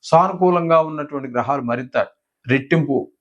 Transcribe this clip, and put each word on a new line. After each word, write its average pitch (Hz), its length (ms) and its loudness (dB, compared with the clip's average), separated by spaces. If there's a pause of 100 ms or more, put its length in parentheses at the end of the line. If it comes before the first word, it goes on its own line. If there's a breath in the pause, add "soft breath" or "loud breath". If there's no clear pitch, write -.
సానుకూలంగా 175 760 2
ఉన్నటువంటి 147 480 -6
గ్రహాలు 123 320 -2
మరింత 123 360 -6 (500)
రెట్టింపు 135 720 0